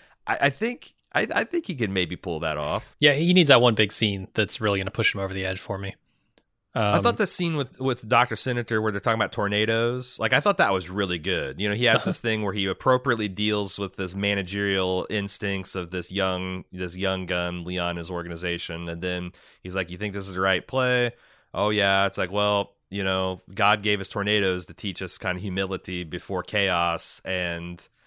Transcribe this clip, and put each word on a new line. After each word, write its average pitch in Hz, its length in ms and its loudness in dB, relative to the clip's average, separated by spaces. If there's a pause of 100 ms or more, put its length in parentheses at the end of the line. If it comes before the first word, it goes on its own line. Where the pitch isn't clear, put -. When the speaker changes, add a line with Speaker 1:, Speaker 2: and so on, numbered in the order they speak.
(260)
Speaker 1:
I, - 160 -2
I 139 80 6
think, 240 440 -6 (200)
I, - 200 2
I 226 100 2
think 330 220 -4
he 165 80 -4
could 117 160 -2
maybe 90 260 0
pull 80 240 -4
that 78 160 -2
off. 78 420 -4
Speaker 2:
Yeah, 147 140 6
he 170 220 4
needs 175 140 8
that 127 120 10
one 120 140 6
big 107 180 2
scene 98 400 0
that's 104 260 0
really 101 220 0
gonna 95 100 -6
push - 240 0
him 101 60 -6
over 95 140 -4
the 95 100 -4
edge 95 160 -4
for 101 160 -6
me. 98 200 -8 (800)
Speaker 1:
I 104 220 2
Speaker 2:
Um, 196 60 4
Speaker 1:
thought 233 160 2
the 202 80 2
scene 165 300 0
with, 135 220 -4
with 127 300 -2
Doctor 120 260 4
Senator 120 460 0
where 107 100 0
they're 101 120 -2
talking 113 180 2
about 98 100 0
tornadoes, 113 880 0
like, 110 140 0
I 131 80 4
thought 196 160 2
that 117 160 4
was 92 160 -2
really 92 300 0
good. 78 420 -2
You 104 80 0
know, 101 60 0
he 117 100 0
has 113 120 6
Speaker 2:
Uh-huh. - 100 2
Speaker 1:
this 185 140 -2
thing 110 220 0
where 101 120 -2
he 101 100 -2
appropriately 120 640 2
deals 104 500 0
with 98 180 -6
this 92 180 -4
managerial 98 960 0
instincts 98 640 -4
of 90 160 -6
this 90 200 -6
young, 92 640 -2
this 90 240 -6
young 92 300 -2
gun, 87 380 -2
Leon, 87 320 -2
his 85 140 -8
organization. 87 800 -6
And 85 140 -8
then 90 300 -4 (300)
he's 90 140 -8
like, 87 140 -4
"You 90 80 -10
think 101 160 -4
this 98 140 -6
is 95 60 -10
the 90 60 -4
right 95 260 2
play?" 123 460 0 (400)
"Oh, 101 160 0
yeah." 98 380 4
It's 95 100 -4
like, 92 160 -2
well, 104 400 0 (160)
you 98 160 -4
know, 95 380 0 (120)
God 104 280 4
gave 104 180 2
us 98 80 -4
tornadoes 98 560 0
to - 80 -14
teach 95 300 -8
us - 160 -8
kind 92 180 -2
of 90 60 -8
humility 92 600 -4
before 87 380 -6
chaos. 87 840 0
And 87 600 -4 (200)